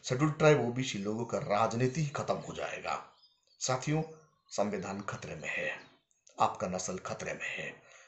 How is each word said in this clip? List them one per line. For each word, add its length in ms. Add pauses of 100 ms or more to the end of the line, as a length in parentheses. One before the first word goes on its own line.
शेड्यूल 260
ट्राइब, 300
ओबीसी 360
लोगों 280
का 140
राजनीति 600
ही 80
खत्म 300
हो 140
जाएगा। 480 (600)
साथियों, 400 (500)
संविधान 500
खतरे 340
में 140
है, 220 (680)
आपका 300
नस्ल 300
खतरे 360
में 140
है 260 (340)